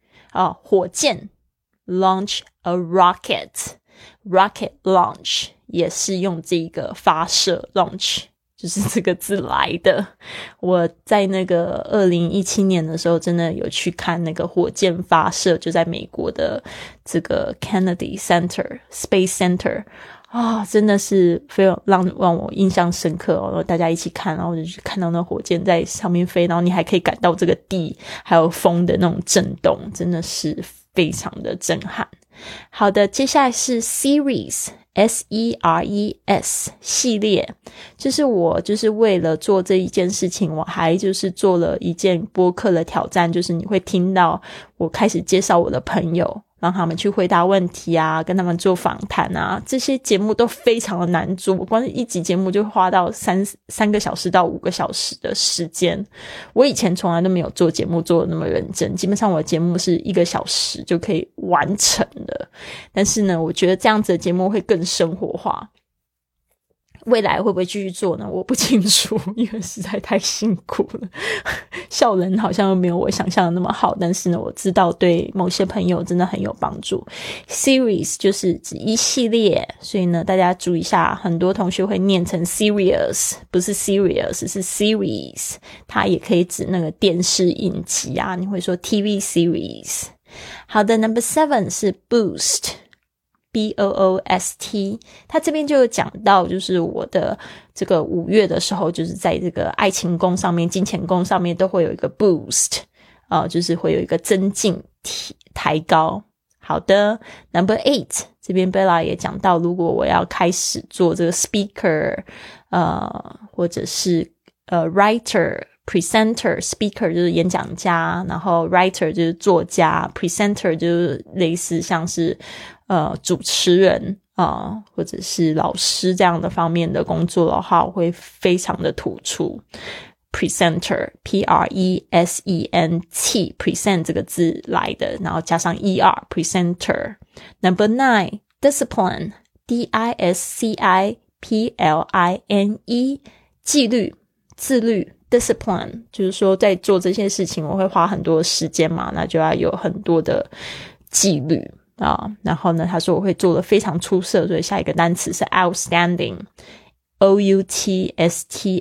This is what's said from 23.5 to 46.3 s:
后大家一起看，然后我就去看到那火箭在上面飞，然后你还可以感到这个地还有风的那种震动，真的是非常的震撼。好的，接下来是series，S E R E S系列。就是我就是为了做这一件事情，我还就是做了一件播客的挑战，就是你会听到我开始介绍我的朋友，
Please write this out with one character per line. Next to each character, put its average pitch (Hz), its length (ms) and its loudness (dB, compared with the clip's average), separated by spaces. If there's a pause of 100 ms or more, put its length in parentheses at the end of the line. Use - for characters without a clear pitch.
后 165 80 -2
大 175 140 -2
家 165 120 2
一 165 60 0
起 170 140 -6
看， 165 260 -6
然 180 80 -6
后 170 80 -4
我 170 40 -4
就 160 100 -4
去 175 160 -14
看 - 180 -6
到 170 120 0
那 170 120 0
火 - 180 -6
箭 170 220 -2
在 175 220 2
上 - 260 -4
面 175 160 2
飞， 175 180 2
然 170 120 2
后 175 40 2
你 175 80 2
还 180 140 2
可 190 140 2
以 - 20 4
感 - 220 -2
到 175 120 4
这 185 120 -2
个 170 100 4 (140)
地 170 280 -4 (240)
还 - 140 2
有 165 140 6
风 175 360 2
的 175 120 2
那 180 120 4
种 - 160 -4
震 - 360 0
动， - 180 2 (140)
真 175 180 -4
的 170 100 -2
是 - 400 -6 (340)
非 165 160 2
常 - 200 -8 (120)
的 - 140 -6
震 175 240 -2
撼。 - 260 -8 (640)
好 202 200 2
的， 202 180 4
接 269 180 0
下 277 180 4
来 254 80 2
是 240 300 -2
series，S - 1500 0
E 226 320 -2
R 170 240 2
E 202 400 -4
S - 460 -2 (100)
系 - 360 0
列。 202 360 0 (440)
就 - 120 -2
是 285 160 2
我 175 360 2
就 202 140 0
是 214 140 2
为 214 300 4
了 160 180 0
做 190 240 2
这 185 160 2
一 185 100 0
件 180 220 0
事 190 180 -2
情， 170 280 -2
我 156 80 -4
还 165 340 0
就 190 160 0
是 196 180 -4
做 185 260 2
了 160 200 0
一 175 160 -4
件 175 280 2 (120)
播 180 180 4
客 190 200 0
的 170 120 2
挑 - 240 -4
战， 170 240 0
就 175 100 0
是 175 120 -2
你 165 120 -4
会 196 140 2
听 185 340 0
到 175 280 4 (360)
我 170 120 -2
开 - 180 0
始 175 140 -2
介 185 180 2
绍 190 180 4
我 170 120 2
的 127 120 -2
朋 - 340 -2
友， - 260 -2 (180)